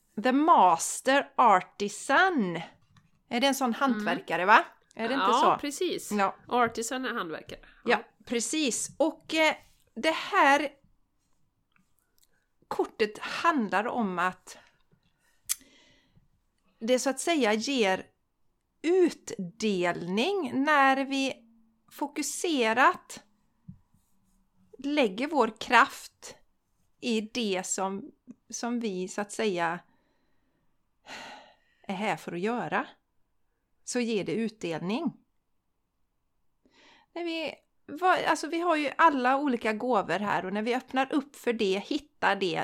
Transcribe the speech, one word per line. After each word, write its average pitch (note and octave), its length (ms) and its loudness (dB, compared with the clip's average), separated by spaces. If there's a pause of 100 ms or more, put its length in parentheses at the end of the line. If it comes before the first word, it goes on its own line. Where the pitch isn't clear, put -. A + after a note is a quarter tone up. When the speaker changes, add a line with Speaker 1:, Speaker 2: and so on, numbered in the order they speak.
(240)
Speaker 1:
the B3+ 80 2
Master C4+ 1040 4
Artisan. G#3 1200 2 (720)
Är A#3 100 -2
det C#4 60 4
en C4+ 80 2
sån C4+ 100 -4
Speaker 2:
Mm. A3+ 140 -2
Speaker 1:
hantverkare, G#3 680 -2
va? A#3 200 8 (300)
Är A3 120 -6
det A#3+ 60 -2
inte A3+ 160 -2
Speaker 2:
Ja, A#3+ 260 4
Speaker 1:
så? - 60 -6
Speaker 2:
precis. C#4+ 500 -6
Speaker 1:
Ja. G3+ 240 0 (120)
Speaker 2:
Artisan A#3+ 580 -2
är A3+ 80 -6
hantverkare. F3+ 460 -10 (260)
Speaker 1:
Ja, A#3+ 180 0 (220)
precis. A#3+ 720 -2
Och, - 360 -2
eh, D#4 220 2 (400)
det D#4+ 200 0
här D4+ 540 4 (2000)
kortet - 520 -4
handlar A3+ 680 0
om G#3 320 -2
att - 380 -4 (2250)
det B3 200 2
så C4+ 100 0
att C4+ 100 -4
säga C4+ 340 2
ger A3 500 0 (800)
utdelning G#3+ 1700 0 (120)
när C#4 420 4
vi C4+ 280 -2 (580)
fokuserat C#4+ 1300 0 (1600)
lägger C#4 440 0
vår C4+ 320 0
kraft - 760 0 (640)
i A3 220 0
det G#3+ 440 -4
som, G3 460 -6 (380)
som A#3+ 300 -4
vi F#3 280 -4
så - 140 -8
att G3+ 100 -8
säga F3 480 -2 (2000)
är G3+ 80 -6
här F#3+ 200 -4
för E3 160 -12
att E3+ 80 -8
göra, G3+ 480 -4 (960)
så - 160 -4
ger A3 240 -2
det D#3+ 100 -6
utdelning. G3+ 800 -4 (2000)
När E4+ 100 -8
vi, E4 300 -4 (320)
vad, E4+ 340 2
alltså D#4+ 280 0
vi E4 120 -4
har E4+ 160 2
ju D4 220 -2
alla C4+ 400 4
olika B3 360 0
gåvor G#3 460 0
här F#3+ 260 -2
och F#3 80 -6
när G#3 80 -2
vi A#3 140 -2
öppnar C4 380 -2
upp C#4+ 220 -2
för - 180 -2
det, G3+ 320 0
hittar - 500 -2
det, E3+ 280 -2